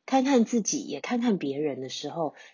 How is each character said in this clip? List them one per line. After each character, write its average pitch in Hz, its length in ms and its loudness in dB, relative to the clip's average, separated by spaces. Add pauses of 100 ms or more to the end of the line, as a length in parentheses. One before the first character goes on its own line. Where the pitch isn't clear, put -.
看 262 180 4
看 254 220 6
自 233 160 0
己， 160 180 0
也 139 220 -8
看 240 180 -2
看 233 180 2
别 139 220 -4
人 139 220 -2
的 131 80 -8
时 143 200 -8
候， 156 240 -4 (200)